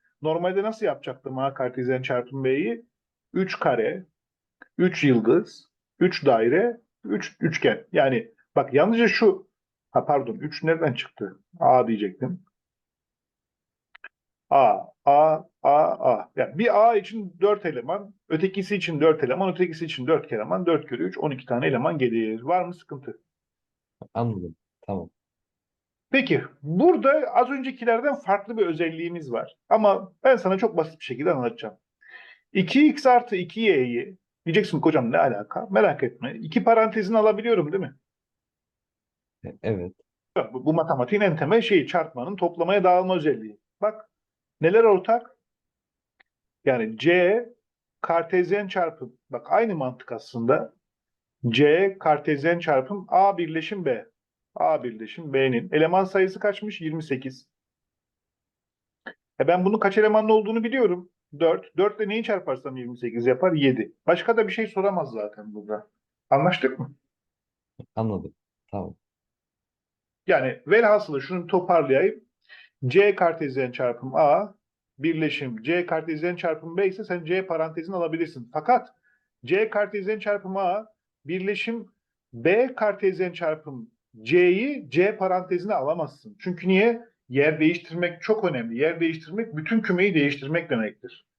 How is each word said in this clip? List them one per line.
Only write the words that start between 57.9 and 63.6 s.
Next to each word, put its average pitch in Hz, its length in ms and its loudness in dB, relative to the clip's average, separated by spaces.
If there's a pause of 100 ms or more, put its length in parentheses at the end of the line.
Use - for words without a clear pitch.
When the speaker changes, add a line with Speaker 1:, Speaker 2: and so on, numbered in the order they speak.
Speaker 1:
E 139 80 -2
ben 185 160 4
bunun 214 140 2
kaç 196 200 0
elemanlı 214 340 4
olduğunu 220 320 2
biliyorum. 220 460 0 (300)
Dört. 165 360 0
Dört 208 240 2
ile 208 80 -2
neyi 220 160 -4
çarparsam 147 520 -4
yirmi 123 220 -10
sekiz 117 280 -4
yapar? 131 260 2
Yedi. 131 420 0 (120)